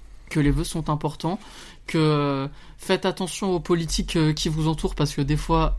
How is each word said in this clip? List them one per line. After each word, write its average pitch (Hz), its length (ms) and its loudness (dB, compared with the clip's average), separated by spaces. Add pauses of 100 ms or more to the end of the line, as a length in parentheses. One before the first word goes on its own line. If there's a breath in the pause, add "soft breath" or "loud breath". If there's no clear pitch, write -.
(300)
que 156 100 2
les 143 100 6
vœux 143 140 2
sont 160 240 -4
importants, 156 500 -2 (480 loud breath)
que, - 120 0
euh, 143 500 2 (300 loud breath)
faites - 260 0
attention 190 500 -2
aux 170 60 0
politiques, 165 560 0
euh, 156 160 4
qui 151 160 -2
vous 156 180 0
entourent, 160 280 0
parce 147 200 0
que - 60 0
des 143 160 2
fois, 160 420 2